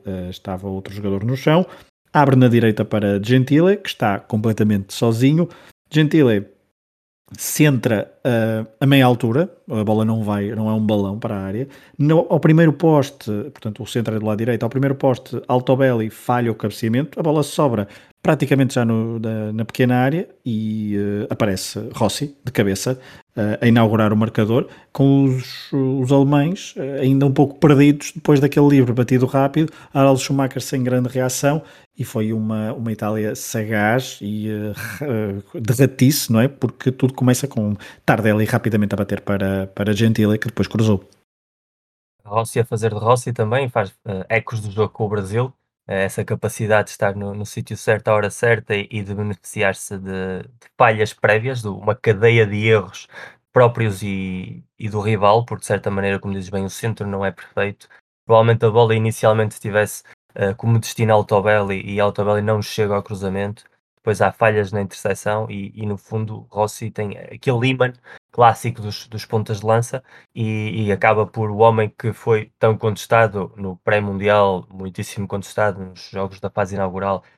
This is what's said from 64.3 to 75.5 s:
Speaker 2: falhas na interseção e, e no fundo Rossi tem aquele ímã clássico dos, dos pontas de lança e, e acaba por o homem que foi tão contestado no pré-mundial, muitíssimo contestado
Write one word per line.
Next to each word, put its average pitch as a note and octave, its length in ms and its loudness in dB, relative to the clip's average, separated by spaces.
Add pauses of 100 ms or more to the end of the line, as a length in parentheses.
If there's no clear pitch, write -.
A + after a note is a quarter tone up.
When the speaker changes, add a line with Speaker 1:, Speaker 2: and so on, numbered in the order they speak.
Speaker 2:
falhas G#2 400 0
na G#2 80 -4
interseção G#2+ 680 -6
e, G2+ 240 -12
e G#2+ 100 -12
no G#2 140 -6
fundo A2 500 -8
Rossi G#2+ 420 -4
tem G#2 280 -10
aquele A#2 500 -2
ímã B2+ 240 0 (400)
clássico A#2 480 2
dos, G#2 280 -10
dos - 180 -12
pontas G#2+ 340 -4
de G#2+ 60 -8
lança A#2 360 0 (320)
e, A2 520 -4
e G2+ 60 2
acaba G#2+ 340 2
por G#2+ 240 -4
o G2+ 80 -6
homem A2 400 4
que A#2 160 -4
foi A2 440 0
tão A2 200 2
contestado G#2 800 0
no F#2+ 260 -8
pré-mundial, G2+ 880 2
muitíssimo F#2+ 560 -10
contestado G2 560 -4